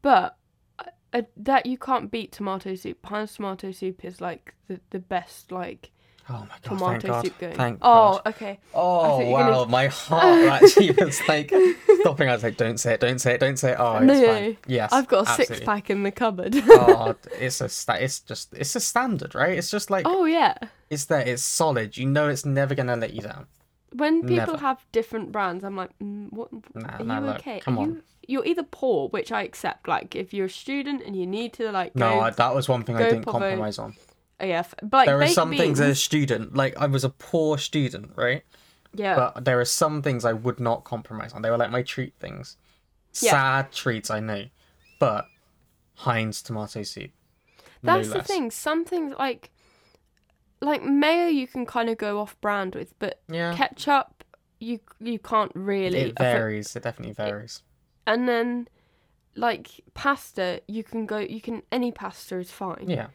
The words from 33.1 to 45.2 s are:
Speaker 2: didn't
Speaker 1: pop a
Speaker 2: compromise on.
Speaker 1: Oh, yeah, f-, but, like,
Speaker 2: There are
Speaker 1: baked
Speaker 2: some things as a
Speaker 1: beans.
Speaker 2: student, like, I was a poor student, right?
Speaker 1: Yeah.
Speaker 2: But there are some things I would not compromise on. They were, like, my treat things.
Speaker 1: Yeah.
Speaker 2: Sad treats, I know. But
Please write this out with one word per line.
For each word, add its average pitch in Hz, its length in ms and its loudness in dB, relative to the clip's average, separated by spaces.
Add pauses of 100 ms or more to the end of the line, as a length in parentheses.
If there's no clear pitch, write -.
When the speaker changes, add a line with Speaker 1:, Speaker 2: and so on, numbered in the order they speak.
Speaker 2:
didn't 226 140 0
Speaker 1:
pop 117 100 -4
a 117 40 0
Speaker 2:
compromise 107 400 -4
on. 107 160 -12 (460)
Speaker 1:
Oh, 190 40 -4
yeah, 175 140 -2
f-, - 220 -8
but, 214 160 2
like, 262 80 8
Speaker 2:
There 139 100 6
are 139 60 2
Speaker 1:
baked 320 120 4
Speaker 2:
some 160 220 2
things 151 240 2
as 143 60 4
a 143 60 4
Speaker 1:
beans. 135 120 0
Speaker 2:
student, 131 520 0
like, 135 220 0
I 147 100 0
was 135 180 0
a 131 40 0
poor 156 480 0
student, 139 600 -4
right? 127 260 -2 (500)
Speaker 1:
Yeah. 196 220 -2
Speaker 2:
But 123 300 -2
there 123 160 2
are 123 40 0
some 151 360 -2
things 127 240 -4
I 113 80 2
would 120 260 -4
not 117 240 -2
compromise 110 480 -12
on. 110 100 -12
They 113 80 -2
were, 117 60 2
like, 117 160 0
my 123 100 -2
treat - 380 -8
things. - 380 -16 (640)
Speaker 1:
Yeah. 226 100 4
Speaker 2:
Sad 135 400 2
treats, 113 400 -6
I 107 80 -4
know. 107 240 -6 (560)
But 110 280 0 (720)